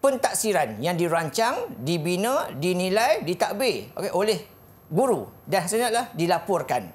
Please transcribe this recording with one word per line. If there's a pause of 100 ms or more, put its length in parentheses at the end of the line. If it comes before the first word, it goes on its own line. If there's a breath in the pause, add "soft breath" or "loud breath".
pentaksiran
yang
dirancang,
dibina,
dinilai,
ditadbir,
okey,
oleh (480)
guru (160)
dan
hasilnya
adalah
dilaporkan.